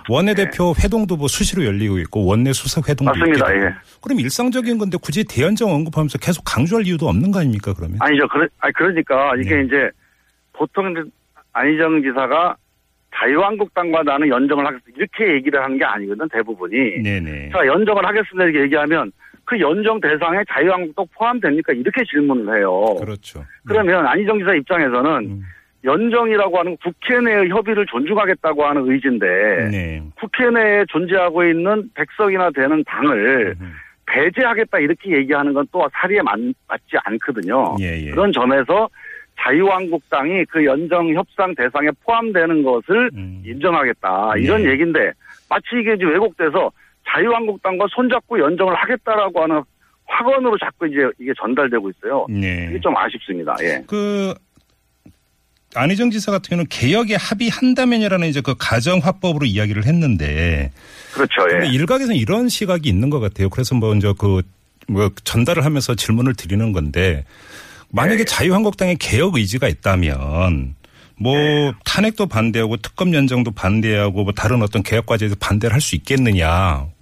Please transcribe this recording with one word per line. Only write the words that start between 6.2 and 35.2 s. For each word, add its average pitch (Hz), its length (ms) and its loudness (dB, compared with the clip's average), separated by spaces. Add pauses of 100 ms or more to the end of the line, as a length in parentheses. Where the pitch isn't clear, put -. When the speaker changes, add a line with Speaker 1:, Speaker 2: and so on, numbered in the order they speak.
Speaker 1:
강조할 180 400 0
이유도 175 220 0
없는 117 240 2
거 190 80 0
아닙니까, 110 340 0
그러면? 87 260 -8
Speaker 2:
아니죠. 143 280 2
그러-, 156 200 0 (120)
아니, 143 140 -2
그러니까 147 640 0
이게 131 180 0
Speaker 1:
네. 139 80 2
Speaker 2:
이제 131 260 0 (640)
보통 190 380 -4
이제 165 100 -6 (520)
안희정 156 500 2
지사가 135 520 0 (600)
"자유한국당과 175 880 0
나는 147 260 2
연정을 139 380 2
하겠습니다." 127 280 -10
이렇게 196 380 -2
얘기를 139 300 0
한 135 160 -2
게 - 40 -2
아니거든, 104 460 -4
대부분이. 110 720 -4
Speaker 1:
네네. 80 500 -6
Speaker 2:
자, 175 140 0
"연정을 196 400 2
하겠습니다." 202 380 -2
이렇게 151 220 2
얘기하면 147 460 0 (320)
그 233 160 -2
연정 202 400 0
대상에 165 380 0 (100)
자유한국당 180 680 -2
포함됩니까? 180 600 0
이렇게 196 320 -2
질문을 127 540 0
해요. 98 260 2 (140)
Speaker 1:
그렇죠. 104 400 -10
네. 73 60 -16 (200)
Speaker 2:
그러면 185 400 2
안희정 202 320 0
지사 190 160 0
입장에서는 143 580 0 (180)
Speaker 1:
음. 98 120 -10 (420)
Speaker 2:
연정이라고 208 760 2
하는 170 220 -2
국회 247 380 -2
내의 214 300 2
협의를 208 380 0
존중하겠다고 185 800 0
하는 143 240 0
의지인데 127 360 0 (460)
Speaker 1:
네. 82 320 -4 (140)
Speaker 2:
국회 240 320 -2
내에 214 380 2
존재하고 175 560 0
있는 175 520 0
백 147 200 -4
석이나 190 360 2
되는 143 340 2
당을 117 720 0
Speaker 1:
음. 90 140 -14 (320)
Speaker 2:
배제하겠다 214 720 0
이렇게 156 380 0
얘기하는 143 360 0